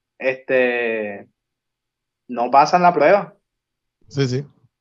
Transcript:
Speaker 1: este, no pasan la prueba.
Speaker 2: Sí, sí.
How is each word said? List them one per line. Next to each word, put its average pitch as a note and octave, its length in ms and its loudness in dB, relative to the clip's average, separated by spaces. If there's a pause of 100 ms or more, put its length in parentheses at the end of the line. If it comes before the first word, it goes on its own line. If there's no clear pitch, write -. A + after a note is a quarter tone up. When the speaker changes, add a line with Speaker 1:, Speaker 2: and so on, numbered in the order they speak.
(160)
Speaker 1:
este, A#2+ 1120 -4 (1000)
no B2 240 -6
pasan D3+ 300 4
la F3 120 4
prueba. E3 400 2 (720)
Speaker 2:
Sí, C#3 200 -4
sí. B2+ 180 -6 (340)